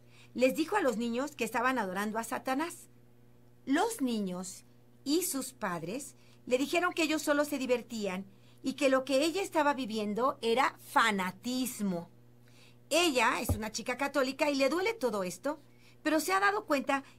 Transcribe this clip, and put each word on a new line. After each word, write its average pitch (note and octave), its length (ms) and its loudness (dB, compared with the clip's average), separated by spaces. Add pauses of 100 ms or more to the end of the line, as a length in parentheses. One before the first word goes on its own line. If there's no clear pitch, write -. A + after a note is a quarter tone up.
(340)
Les B3+ 220 4
dijo D#4+ 220 0
a G4+ 40 2
los A#3+ 160 2
niños A#3+ 380 -4
que - 80 -4
estaban B3 340 0
adorando G3+ 400 -2
a A3+ 60 -4
Satanás. C4+ 640 -4 (760)
Los F4+ 360 0
niños G3 640 -4 (400)
y D#4+ 200 2
sus C4 280 -4
padres F3+ 640 -6 (300)
le B3 120 2
dijeron E4+ 360 0
que E4 100 0
ellos D4+ 180 0
solo D4 220 2
se D4 140 -2
divertían A3+ 680 -2 (380)
y C4 100 -2
que C#4 160 2
lo C4 140 4
que C#4 220 2
ella E4+ 160 0
estaba D4 320 2
viviendo A3 680 -2
era A#3 380 2
fanatismo. G#3 1300 0 (800)
Ella C#4 520 2
es A3+ 80 -4
una A3 220 -2
chica B3 260 -6
católica C#4 520 0
y C#4+ 60 0
le C4+ 140 4
duele F#4+ 240 0
todo G#3+ 300 -2
esto, C4+ 360 -6 (440)
pero D#4 160 2
se F#4 140 0
ha F#4+ 60 2
dado G4+ 260 2
cuenta C#4 380 0 (160)